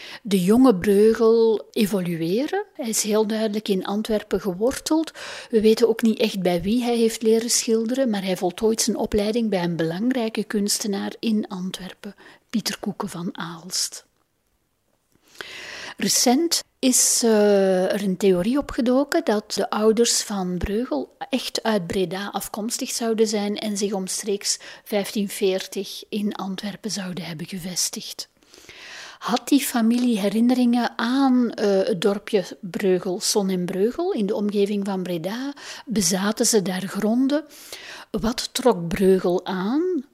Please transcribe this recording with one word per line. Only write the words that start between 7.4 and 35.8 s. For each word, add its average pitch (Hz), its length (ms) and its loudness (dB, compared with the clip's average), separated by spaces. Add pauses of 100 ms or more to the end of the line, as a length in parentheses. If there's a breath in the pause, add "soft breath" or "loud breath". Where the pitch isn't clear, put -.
schilderen, 226 600 0
maar 202 140 -2
hij 185 140 -2
voltooit 214 440 0
zijn - 160 0
opleiding 214 520 0
bij 185 140 0
een 170 120 -2
belangrijke 220 680 -2
kunstenaar 202 760 -4
in 214 280 -2
Antwerpen, 185 680 -12 (340 loud breath)
Pieter - 300 -4
Koeken 202 300 -6
van 175 280 -8
Aalst. 165 680 -8 (1900 loud breath)
Recent 277 680 2 (180)
is, - 420 2
eh, 202 680 4
er 202 100 -2
een 185 140 -2
theorie 196 400 2
opgedoken 277 680 0
dat 214 280 0
de - 160 -2
ouders 220 520 4
van 180 360 -4
Breugel 240 580 -4 (140)
echt - 340 -4
uit 208 240 0
Breda 190 440 -2
afkomstig - 580 -6
zouden 226 380 0
zijn 208 300 -2
en 208 200 -4
zich 202 160 -2
omstreeks 196 680 -4 (240 loud breath)
vijftien 202 460 -2
veertig 190 800 -4
in 208 260 -4
Antwerpen 190 560 -8
zouden 185 320 -6
hebben 165 240 -10
gevestigd. - 840 -6 (880 loud breath)
Had - 300 -4
die 285 120 4
familie 240 600 2
herinneringen 240 800 2
aan, 247 540 2
eh, 196 360 2
het 185 140 -2
dorpje 202 600 0
Breugel, 185 580 0
Son 196 300 0
en 180 160 0
Breugel, 226 460 0
in 240 140 0
de 214 100 0
omgeving 202 500 0
van 190 180 -4
Breda? 185 500 -6 (320 loud breath)